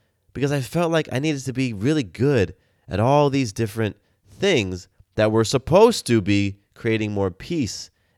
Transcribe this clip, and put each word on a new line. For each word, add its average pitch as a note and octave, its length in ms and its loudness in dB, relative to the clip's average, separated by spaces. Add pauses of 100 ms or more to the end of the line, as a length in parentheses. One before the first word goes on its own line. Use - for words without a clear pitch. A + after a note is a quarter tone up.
(320)
because C3+ 180 -4
I C#3+ 120 -2
felt E3 320 -2
like D#3 180 -2
I B2 80 -4
needed C#3+ 240 -2
to C3 80 -6
be B2 220 -2
really C3 300 0
good G#2+ 520 0 (320)
at F#2 140 -2
all C#3+ 280 4
these C3 220 0
different A2 460 -4 (280)
things G#2 600 -2 (280)
that G#2+ 180 2
were A2+ 100 4
supposed F#3+ 640 4
to A#2 140 4
be G2 340 0 (180)
creating G#2+ 380 -2
more G2 180 -2
peace - 600 -6 (280)